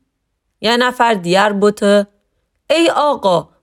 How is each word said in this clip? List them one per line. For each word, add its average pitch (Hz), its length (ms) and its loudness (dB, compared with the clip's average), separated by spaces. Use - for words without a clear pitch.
یه 233 160 0
نفر 240 360 0
دیگر 190 400 0
بوته: 202 540 0
"ای 320 200 2
آقا، 233 600 -2